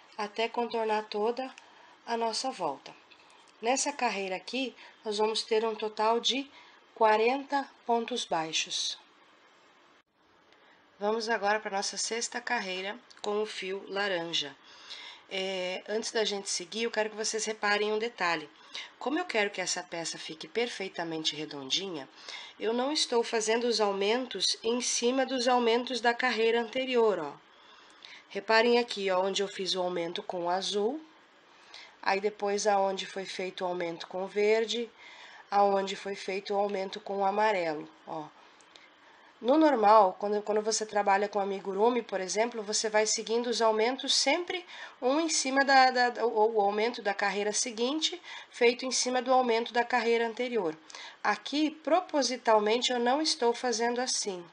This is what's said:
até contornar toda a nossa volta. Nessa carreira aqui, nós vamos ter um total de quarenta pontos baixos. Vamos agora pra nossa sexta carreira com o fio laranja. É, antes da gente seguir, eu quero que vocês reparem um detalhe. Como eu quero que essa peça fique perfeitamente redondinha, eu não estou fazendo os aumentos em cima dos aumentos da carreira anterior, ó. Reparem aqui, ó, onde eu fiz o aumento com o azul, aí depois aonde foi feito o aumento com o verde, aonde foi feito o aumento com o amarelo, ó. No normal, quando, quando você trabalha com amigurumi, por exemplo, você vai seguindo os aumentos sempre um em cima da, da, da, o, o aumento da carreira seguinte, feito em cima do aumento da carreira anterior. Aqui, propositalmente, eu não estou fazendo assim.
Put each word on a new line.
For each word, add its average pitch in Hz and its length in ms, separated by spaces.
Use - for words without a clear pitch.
até 220 320
contornar 220 540
toda 240 460
a 233 120
nossa 233 340
volta. 147 420
Nessa 269 320
carreira 196 420
aqui, 240 400
nós 208 140
vamos 214 240
ter 220 200
um 226 100
total 220 460
de 262 300
quarenta 254 760
pontos 233 400
baixos. 160 720
Vamos 214 300
agora 214 320
pra 208 100
nossa 196 240
sexta 233 460
carreira 196 580
com 208 200
o 214 40
fio 190 420
laranja. 170 680
É, 190 580
antes 220 240
da 220 140
gente 202 240
seguir, 180 340
eu 226 80
quero 214 180
que 214 60
vocês 214 300
reparem 208 480
um 214 60
detalhe. 175 500
Como 285 200
eu 359 60
quero 214 260
que 196 120
essa 175 200
peça 165 360
fique 160 300
perfeitamente 170 920
redondinha, 147 720
eu 220 140
não 254 180
estou 247 320
fazendo 226 400
os 226 160
aumentos 202 840
em 240 200
cima 254 440
dos 254 220
aumentos 247 540
da 233 120
carreira 226 460
anterior, 233 600
ó. 143 140
Reparem 220 480
aqui, 208 320
ó, 185 120
onde 196 200
eu 196 60
fiz 185 260
o 185 80
aumento 180 400
com 175 240
o 175 60
azul, 202 520
aí 196 200
depois 202 480
aonde 196 400
foi 190 180
feito 190 380
o 180 40
aumento 170 380
com 185 180
o 196 40
verde, 214 600
aonde 196 460
foi 196 200
feito 196 380
o 196 40
aumento 202 420
com 196 180
o 196 80
amarelo, 185 640
ó. 156 220
No 254 160
normal, 220 600
quando, 208 220
quando 208 200
você 214 240
trabalha 202 440
com 202 100
amigurumi, 196 600
por 202 180
exemplo, 214 420
você 214 280
vai 214 160
seguindo 226 420
os 220 140
aumentos 226 520
sempre 349 520
um 262 160
em 330 120
cima 269 340
da, 262 280
da, 247 180
da, 226 160
o, 226 320
o - 20
aumento 208 420
da 202 120
carreira 202 400
seguinte, 254 680
feito 247 360
em 254 60
cima 254 300
do 254 100
aumento 240 400
da 233 140
carreira 233 420
anterior. 220 500
Aqui, 285 480
propositalmente, 247 1200
eu 247 80
não 247 220
estou 240 320
fazendo 240 480
assim. 190 520